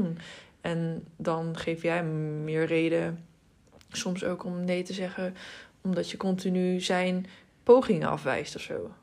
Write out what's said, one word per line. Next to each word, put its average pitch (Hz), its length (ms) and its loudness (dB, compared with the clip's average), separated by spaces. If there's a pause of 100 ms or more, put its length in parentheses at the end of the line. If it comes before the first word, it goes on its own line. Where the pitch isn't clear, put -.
doen?" 165 160 -2 (420)
En 165 460 -2 (100)
dan 165 400 -2
geef 165 260 -4
jij 170 140 2
hem 156 480 -2
meer 156 220 0
reden 165 580 2 (640)
soms 185 360 -4
ook 180 200 -2
om 180 200 -4
nee 180 180 0
te 180 100 -8
zeggen, 185 420 -4 (460)
omdat 175 300 -2
je - 60 -10
continu 185 640 0
zijn 185 460 0 (360)
pogingen 226 460 8
afwijst 143 480 -2
of - 60 -12
zo. - 280 -6 (120)